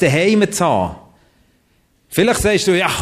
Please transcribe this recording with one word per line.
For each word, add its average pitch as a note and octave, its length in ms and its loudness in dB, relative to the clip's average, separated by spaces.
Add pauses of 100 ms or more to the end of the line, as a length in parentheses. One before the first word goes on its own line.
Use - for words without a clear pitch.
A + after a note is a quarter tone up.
Daheim F#3 520 2
zu - 120 -2
haben. F#2+ 320 -2 (1120)
Vielleicht A3 340 0
sagst G3+ 260 0
du, F3+ 100 2
ja, F3+ 100 0 (140)